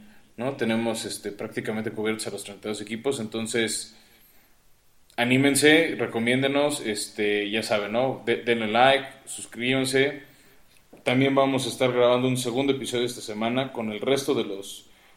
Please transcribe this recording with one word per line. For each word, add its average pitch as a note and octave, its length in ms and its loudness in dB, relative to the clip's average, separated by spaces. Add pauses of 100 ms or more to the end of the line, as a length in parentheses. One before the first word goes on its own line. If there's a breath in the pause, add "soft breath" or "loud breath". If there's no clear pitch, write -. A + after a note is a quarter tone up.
(380 soft breath)
¿no? C3 160 -4
Tenemos, A2+ 520 -2
este, G2+ 260 -8
prácticamente A2 600 -6
cubiertos G#2+ 340 -4
a G#2+ 60 -8
los G2+ 120 -10
treinta G2+ 260 -12
y - 20 -4
dos G#2 100 -8
equipos, A2+ 380 -4
entonces A2+ 800 -4 (1160 soft breath)
Anímense, C#3 800 4
recomiéndenos, C3+ 840 0
este, G#2 720 -2
ya A2 100 -2
saben, G#2 300 -2
¿no? B2 340 -2
De-, A#2 120 2
denle A#2 300 0
like, C3 380 4 (200)
suscríbanse. C3 1000 0 (800 soft breath)
También C3+ 320 4
vamos C3+ 300 2
a A#2 40 -4
estar B2 220 0
grabando B2 360 4
un B2+ 100 0
segundo B2+ 360 0
episodio A#2+ 320 -2
esta A#2+ 160 -6
semana A#2 500 -2
con A2 200 -6
el G#2 100 -6
resto C3+ 320 0
de A#2 100 0
los G2 460 -12 (280 soft breath)